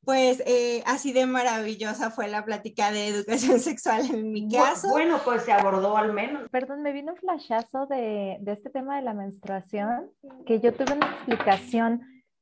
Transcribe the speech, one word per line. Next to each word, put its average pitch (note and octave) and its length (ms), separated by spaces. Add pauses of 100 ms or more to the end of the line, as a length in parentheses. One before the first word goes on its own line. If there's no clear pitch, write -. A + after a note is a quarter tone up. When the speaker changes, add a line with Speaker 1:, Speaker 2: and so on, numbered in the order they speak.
Speaker 1:
pues, C4 400
eh, A#3+ 400
así C#4 280
de B3+ 120
maravillosa A3 880
fue A3 160
la G#3 160
plática G#3 480
de G#3 160
educación A3 520
<laughs> - 0
sexual B3+ 500
en A3 220
mi G#3+ 160
Speaker 2:
Bu-, A#3 100
Speaker 1:
caso. E4+ 320
Speaker 2:
bueno, D#4+ 340
pues A#3+ 200
se A#3+ 80
abordó G3 460
al G#3+ 160
menos. A#3+ 360
Speaker 3:
Perdón, C4+ 320
me D4 100
vino C#4+ 220
un F4 60
flashazo C4+ 680
de, G#3+ 560
de G3+ 100
este G#3 180
tema C4+ 280
de C4+ 60
la A#3 100
menstruación, G3 1000 (340)
que A3+ 140
yo A#3 140
tuve C4+ 200
una D4 180
explicación A3+ 920 (400)